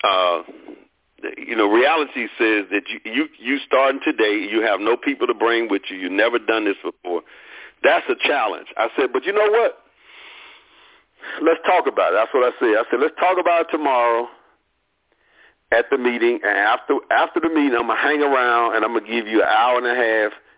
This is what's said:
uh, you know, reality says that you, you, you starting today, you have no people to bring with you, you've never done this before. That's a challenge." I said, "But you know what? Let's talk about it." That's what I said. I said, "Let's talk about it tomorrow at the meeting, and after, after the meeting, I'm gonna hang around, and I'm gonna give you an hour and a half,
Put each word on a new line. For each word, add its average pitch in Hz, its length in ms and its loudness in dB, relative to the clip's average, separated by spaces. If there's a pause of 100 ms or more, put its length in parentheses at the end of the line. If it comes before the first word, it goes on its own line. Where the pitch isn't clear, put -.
uh, 92 400 2 (920)
you - 180 -10
know, 104 140 2
reality 131 580 2 (100)
says 110 340 2
that 101 180 -2
you, 123 160 -10
you, 127 220 -4 (120)
you 123 260 -4
starting 135 380 2
today, 107 460 0
you 110 120 0
have 104 180 0
no 110 180 0
people 135 300 -4
to 120 60 -2
bring 113 360 0
with 98 200 -2
you, 95 80 -12
you've 90 140 -8
never 113 280 0
done 110 260 -2
this 101 180 -2
before. 87 380 -8 (600)
That's 165 260 2
a 123 60 0 (120)
challenge." 110 400 -2 (100)
I 113 200 0
said, 127 160 0
"But 127 120 -2
you 196 80 -2
know 214 160 2
what? 220 300 2 (1600)
Let's 165 240 2
talk 175 220 4
about 92 260 2
it." - 20 0
That's 110 180 0
what 127 100 2
I 123 160 0
said. 113 160 2
I 113 160 0
said, 120 80 0
"Let's 156 200 0
talk 180 200 2
about 170 220 2
it 165 100 -4
tomorrow 120 560 0 (1400)
at 117 200 2
the 139 60 2
meeting, 120 460 0
and 101 140 0
after, 117 400 0 (140)
after 156 280 0
the 160 100 -2
meeting, 143 260 0
I'm 120 120 -2
gonna 110 140 -2
hang 147 200 0
around, 120 540 2
and 110 80 0
I'm 113 100 -2
gonna 107 140 -4
give 110 200 -4
you 107 140 2
an 87 60 2
hour 120 300 2
and 123 100 -2
a 120 80 0
half, 110 380 0 (240)